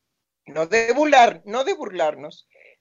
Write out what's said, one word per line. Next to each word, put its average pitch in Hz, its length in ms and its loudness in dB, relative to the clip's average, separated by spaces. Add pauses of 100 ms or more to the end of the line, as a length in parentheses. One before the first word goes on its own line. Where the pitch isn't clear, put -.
(460)
no 156 220 -6
de 226 260 0
burlar, 254 520 4
no 226 180 -4
de 370 100 -4
burlarnos, 160 720 -8 (340)